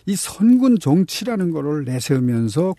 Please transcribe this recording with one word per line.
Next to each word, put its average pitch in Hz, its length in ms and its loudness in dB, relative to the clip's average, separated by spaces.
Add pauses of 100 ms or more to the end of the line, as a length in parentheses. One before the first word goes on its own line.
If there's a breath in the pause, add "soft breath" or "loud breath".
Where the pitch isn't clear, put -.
이 196 80 -2
선군 240 640 2
정치라는 185 720 0
거를 147 340 -4
내세우면서 127 920 0